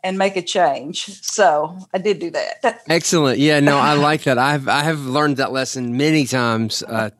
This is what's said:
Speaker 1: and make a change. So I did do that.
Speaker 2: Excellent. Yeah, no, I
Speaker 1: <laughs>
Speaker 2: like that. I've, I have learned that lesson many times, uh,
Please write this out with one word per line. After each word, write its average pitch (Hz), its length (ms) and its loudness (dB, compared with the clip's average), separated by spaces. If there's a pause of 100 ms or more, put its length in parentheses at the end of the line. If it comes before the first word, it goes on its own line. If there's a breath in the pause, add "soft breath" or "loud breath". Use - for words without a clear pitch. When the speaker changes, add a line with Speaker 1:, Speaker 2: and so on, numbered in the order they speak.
Speaker 1:
and 190 120 -4
make 196 180 0
a 180 60 -2
change. 151 640 -2 (160)
So 165 560 0 (160)
I 190 40 -4
did 185 220 -2
do 170 120 -6
that. - 580 -4
Speaker 2:
Excellent. 156 500 2
Yeah, 147 220 4
no, 143 160 4
I 143 160 2
Speaker 1:
<laughs> 147 160 2
Speaker 2:
like 156 140 -2
that. 131 140 2
I've, 139 300 0
I 143 160 2
have 151 220 -2
learned 139 320 0
that 127 160 -2
lesson 127 420 -4
many 151 300 2
times, 117 600 0
uh, 110 240 -4 (100)